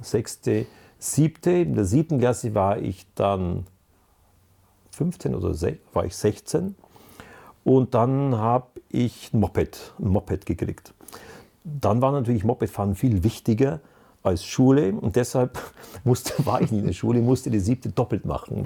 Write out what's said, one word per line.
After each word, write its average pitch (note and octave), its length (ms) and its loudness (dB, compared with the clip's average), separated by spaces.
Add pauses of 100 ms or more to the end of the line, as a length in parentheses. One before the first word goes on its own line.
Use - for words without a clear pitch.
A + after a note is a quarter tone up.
sechste, - 640 -4 (320)
siebte. - 520 0
In E3+ 240 2
der G#2+ 100 0
siebten C#3+ 360 0
Klasse A#2+ 340 0
war G2+ 240 2
ich - 280 -8 (100)
dann F#2 480 0 (1300)
fünfzehn C#3+ 440 -4
oder F#2 200 -2
se-, F2 240 -2 (140)
war F2 120 0
ich F2+ 120 -8
sechzehn. E3+ 580 -2 (920)
Und C3 300 4
dann C3 440 2
hab A#2+ 400 0 (120)
ich - 420 -4
ein A2+ 80 4
Moped, - 580 -2
ein C#3+ 100 -4
Moped F#2 380 -2
gekriegt. - 480 -6 (680)
Dann B2 380 0
war C3+ 100 2
natürlich A#2+ 320 0
Mopedfahren G2+ 500 -2
viel G#2 300 2
wichtiger B2+ 560 0 (420)
als F#2 220 0
Schule C#3 480 4
und C3 240 -2
deshalb B2 420 0 (240)
<laughs> - 220 -12
musste, - 420 0
war A2 140 2
ich E3+ 100 2
nicht G#2+ 100 0
in G#2 60 -2
der F#2+ 60 0
Schule, A#2 280 2
musste C3 300 2
die G#2+ 100 2
siebte A2+ 300 -2
doppelt A#2 360 -2
machen, - 400 -6